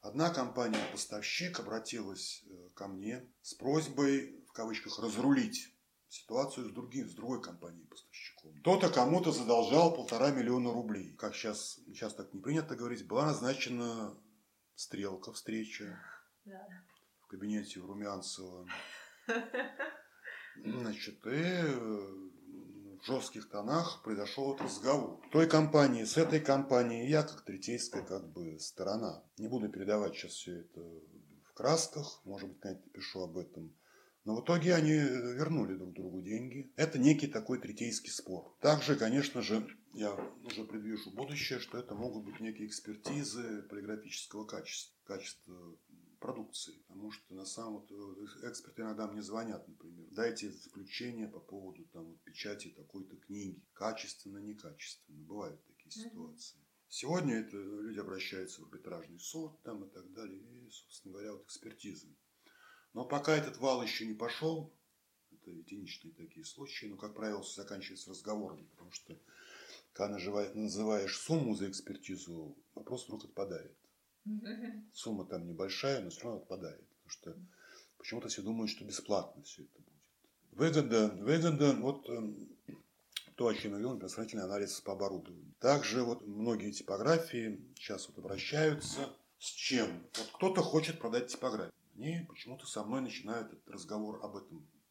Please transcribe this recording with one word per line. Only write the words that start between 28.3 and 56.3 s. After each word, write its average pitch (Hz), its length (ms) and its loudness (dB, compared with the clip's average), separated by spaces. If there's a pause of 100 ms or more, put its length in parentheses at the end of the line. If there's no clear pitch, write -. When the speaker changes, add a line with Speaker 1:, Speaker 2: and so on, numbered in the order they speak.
Speaker 1:
бы 80 280 -8
сторона. 95 640 -2 (140)
Не 107 120 -4
буду 113 200 0
передавать 98 460 2
щас 85 160 -8
всё - 300 -8
это 85 200 -14 (600)
в - 100 -20
красках, 151 720 2
может 95 240 -8
быть, - 100 -16
когда-нибудь - 280 -6
напишу - 340 -8
об 123 160 -4
этом. 82 380 -8 (500)
Но 107 100 0
в 117 80 -2
итоге 170 300 6
они 156 200 8
вернули 127 840 4
друг 92 180 -8
другу 92 280 -6
деньги. 123 560 -4
Это 156 220 2
некий 143 280 10
такой 123 340 0
третейский 110 500 -4
спор. - 500 -8
Также, 147 340 8
конечно 123 480 4
же, 107 240 2 (260)
я 104 220 0 (280)
уже 110 200 -6
предвижу 107 480 -6
будущее, 131 480 -2
что - 180 -8
это 123 180 -8
могут 110 300 -4
быть 104 140 -12
некие 107 280 -6
экспертизы 110 1040 -6
полиграфического 104 760 -8
качества, - 500 -8 (100)
качества 90 720 -12 (420)
продукции. - 540 -8 (140)
Потому 101 240 -12
что 98 240 -18
на 95 100 -12
самом 113 360 -8
вот, - 100 -20
э, 101 580 -12
эксперты - 320 -12
иногда 110 260 -4
мне 104 140 -6
звонят, 104 460 -6
например: 82 440 -18
«Дайте 107 400 0
заключение 113 760 -8
по 90 120 -12
поводу 90 540 -14
там, 82 120 -14
вот, 82 180 -20
печати 101 460 -10
такой-то 92 480 -14
книги. 98 440 -10 (120)
Качественно, 101 680 -6
некачественно». 85 840 -14
Бывают 104 420 -8
такие - 300 -20
Speaker 2:
Мгм. 220 160 -12
Speaker 1:
ситуации. 233 460 -14 (320)